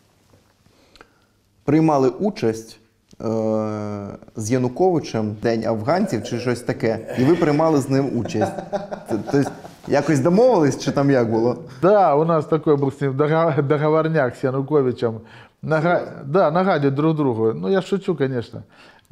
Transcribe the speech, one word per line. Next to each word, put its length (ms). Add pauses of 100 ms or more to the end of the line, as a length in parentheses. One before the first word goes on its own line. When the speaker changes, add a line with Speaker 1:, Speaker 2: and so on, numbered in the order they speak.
(1600)
Speaker 1:
приймали 460
участь, 680 (420)
е, 960 (180)
з 160
Януковичем 920
День 240
афганців 580
чи 160
щось 220
таке, 560
і 60
ви 120
приймали 460
з 80
ним 280
участь. 380 (540)
Т-, 100 (120)
тобто 200 (360)
якось 320
домовились, 600
чи 120
там 200
як 200
було? 260 (240)
Speaker 2:
Да, 340
у 100
нас 200
такой 300
был 160
с 100
ним 160
дога-, 440
договорняк 720
с 80
Януковичем. 760 (420)
Нага-, 640
да, 260
нагадить 420
друг 240
другу. 360
Ну, 160
я 120
шучу, 340
конечно. 480 (480)